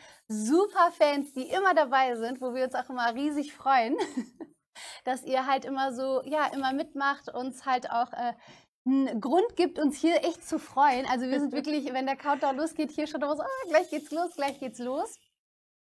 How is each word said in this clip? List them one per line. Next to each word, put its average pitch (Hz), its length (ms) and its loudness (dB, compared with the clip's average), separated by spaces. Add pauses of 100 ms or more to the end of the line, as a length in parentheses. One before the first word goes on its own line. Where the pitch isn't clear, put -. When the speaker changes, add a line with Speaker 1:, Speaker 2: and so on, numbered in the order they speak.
(280)
Speaker 1:
Superfans, 294 1040 2
die 262 160 -8
immer 381 240 4
dabei 262 420 4
sind, 240 260 -4
wo 254 120 -4
wir 254 120 -2
uns 254 100 -4
auch 247 140 -4
immer 240 260 -2
riesig 294 380 -2
freuen, 262 440 2
<laughs> - 600 -8 (460)
dass 254 200 -4
ihr 254 220 0
halt 269 200 2
immer 269 280 -2
so, 262 300 -2
ja, 294 300 0
immer 262 180 0
mitmacht, 277 600 -2
uns 254 320 -8
halt 254 260 0
auch, 240 220 -2
äh, 240 200 -4 (520)
einen 262 340 2
Grund 349 380 2
gibt, 349 200 0
uns 294 200 2
hier 330 260 4
echt 339 240 -4
zu 311 100 -2
freuen. 269 500 2
Also 254 200 0
wir 277 140 0
sind 285 100 -2
Speaker 2:
<laughs> 285 140 -4
Speaker 1:
wirklich, 294 280 -2
wenn 262 120 -2
der 269 100 -2
Countdown 285 400 0
losgeht, 311 360 -4
hier 302 160 -4
schon 302 140 -8
immer 294 140 0
so, 294 80 -4
„Ah, 523 240 -6
gleich 339 220 4
geht's 302 220 -6
los, 339 240 -4
gleich 277 240 -4
geht's 254 200 -10
los.“ 277 400 -6 (760)